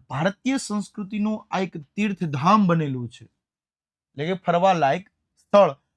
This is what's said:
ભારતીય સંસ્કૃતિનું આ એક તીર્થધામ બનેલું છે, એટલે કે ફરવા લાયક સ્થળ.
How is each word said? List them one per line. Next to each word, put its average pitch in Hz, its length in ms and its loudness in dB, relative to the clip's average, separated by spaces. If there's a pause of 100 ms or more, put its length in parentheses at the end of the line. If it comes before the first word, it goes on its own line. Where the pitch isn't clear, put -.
ભારતીય 196 480 -2
સંસ્કૃતિનું 208 960 -6
આ 185 80 -2
એક 185 180 -6
તીર્થધામ 185 920 0
બનેલું 139 420 0
છે, - 160 -20
એટલે - 1000 -16
કે 185 80 -2
ફરવા 180 400 0
લાયક 151 360 -2 (300)
સ્થળ. 185 360 4 (220)